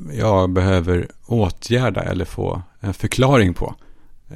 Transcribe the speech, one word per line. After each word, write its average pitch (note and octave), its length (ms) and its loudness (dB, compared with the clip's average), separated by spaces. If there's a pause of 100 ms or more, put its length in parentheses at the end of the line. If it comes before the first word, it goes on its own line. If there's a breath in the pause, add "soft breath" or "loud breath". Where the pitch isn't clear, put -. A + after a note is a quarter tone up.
(140)
jag G#2 360 2
behöver F2+ 580 2 (180)
åtgärda A2+ 760 0
eller F2+ 240 -4
få F2+ 360 -6 (180)
en G2 140 -4
förklaring A2+ 600 2
på. - 220 -6 (600 soft breath)